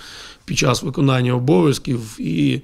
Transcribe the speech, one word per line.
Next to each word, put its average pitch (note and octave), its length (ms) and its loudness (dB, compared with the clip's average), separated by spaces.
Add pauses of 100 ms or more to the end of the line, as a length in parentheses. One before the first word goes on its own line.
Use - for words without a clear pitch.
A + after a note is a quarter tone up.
(440)
під - 140 -6
час B2+ 240 2
виконання C3 520 2
обов'язків B2+ 840 0
і, D3 460 0